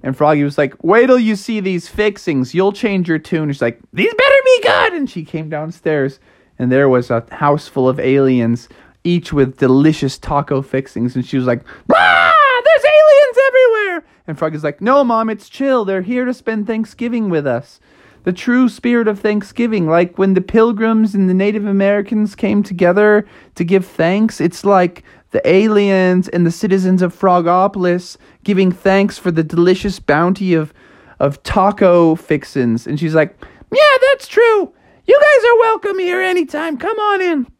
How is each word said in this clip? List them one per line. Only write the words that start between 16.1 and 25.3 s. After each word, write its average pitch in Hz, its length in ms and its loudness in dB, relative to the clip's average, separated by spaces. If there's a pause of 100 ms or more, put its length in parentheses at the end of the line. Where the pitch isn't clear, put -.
to 247 100 -6
spend 220 320 -6
Thanksgiving 226 640 -6
with 156 160 -2
us. 120 360 -6 (420)
The 180 100 -4
true 247 360 0
spirit 233 380 -2
of 208 120 -4
Thanksgiving, 214 680 -4
like 175 300 0
when 190 160 0
the 185 80 2
Pilgrims 220 760 0
and 190 140 0
the 180 40 0
Native 202 320 -2
Americans 202 680 -2
came 208 280 -2
together 202 600 2 (300)
to - 100 -6
give 185 200 0
thanks. 196 540 -2
It's 175 240 -4
like 185 400 0 (280)